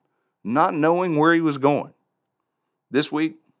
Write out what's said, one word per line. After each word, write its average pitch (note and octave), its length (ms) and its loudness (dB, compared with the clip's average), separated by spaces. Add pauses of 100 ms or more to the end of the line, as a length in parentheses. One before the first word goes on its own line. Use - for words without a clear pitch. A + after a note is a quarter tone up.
(440)
not D#3+ 300 0
knowing E3+ 420 0
where D#3 160 4
he E3 80 2
was D3+ 180 -2
going. C#3 360 0 (960)
This D3 200 -2
week, D#3 280 -6 (220)